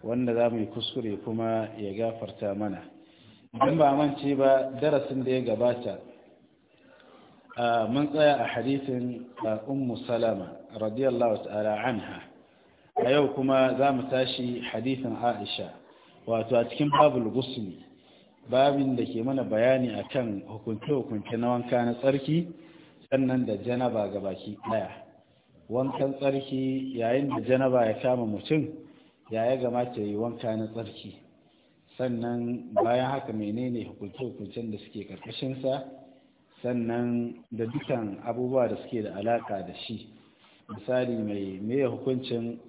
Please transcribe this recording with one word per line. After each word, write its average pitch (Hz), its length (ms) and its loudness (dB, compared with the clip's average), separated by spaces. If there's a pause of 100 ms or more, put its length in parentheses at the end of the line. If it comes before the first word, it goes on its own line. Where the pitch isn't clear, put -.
wanda 120 320 0
za 117 160 4
mu 117 80 -2
yi 104 80 0
kuskure 110 560 -4
kuma 113 460 -2 (100)
ya 98 160 -6
gafarta 113 640 -4
mana. 98 240 -4 (720)
Idan 160 240 4
ba 143 160 8
mance 143 400 2
ba, 135 380 6 (100)
darasin 139 400 2
da 127 80 0
ya 127 100 2 (140)
gabata, 120 460 2 (1600)
a, 117 320 2
mun 143 240 2
tsaya 151 280 6
a 113 60 2
hadisin, 123 800 -2 (200)
a, 107 220 0
Ummu 135 280 -2 (100)
Salama 113 460 0 (280)
radiyallahu 117 640 2
ta'ala 107 300 0 (100)
anha. 104 380 -2 (800)
A 123 60 4
yau 143 240 6
kuma 131 440 4
za 139 140 6
mu 127 180 0
tashi 127 500 0 (120)
hadisin 123 500 -4
Aisha, 104 500 -2 (540)
wato 113 300 2
a 117 120 6
cikin 147 220 0
babul 127 400 6
ghusl, 117 420 -4 (800)
babin 135 460 4
da 117 80 0
ke 113 200 -4
mana 135 200 0
bayani 120 500 4
akan 104 540 -2
hukunce-hukunce 113 880 -4
na 120 100 0 (100)
wanka 120 260 2
na 117 100 2
tsarki, 139 520 2 (640)
sannan 131 360 2
da 107 120 -2
janaba 113 500 0
gabaki 98 480 -6 (120)
ɗaya. 98 220 -2 (800)
Wankan 135 480 0
tsarki 135 800 -2
yayin 127 300 2
da 120 180 0
janaba 127 400 6
ya 107 160 2
kama 127 240 2
mutum, 120 420 0 (640)
ya 110 140 0
ya 131 120 2
gamata 123 440 -2
ya 104 60 -2
yi 104 100 -2
wanka 117 400 -2
na 110 100 -2
tsarki? 110 480 -10 (840)
Sannan 120 760 -2
bayan 123 360 4
haka 135 220 -4
menene 110 540 -2
hukunce-hukuncen 110 840 -10
da 104 60 -8
suke - 300 -12
ƙarƙashinsa? 127 760 -6 (760)
Sannan 120 720 0 (180)
da 113 120 -2
dukan 117 600 -4
abubuwa 123 420 2
da 104 140 -2
suke 113 220 -4
da 98 120 -6
alaƙa 104 500 -2
da 90 80 -12 (120)
shi. 107 220 -10 (640)
Misali, 120 480 -2
mai, 101 420 -4
meye 123 260 0
hukuncin 117 720 -2 (100)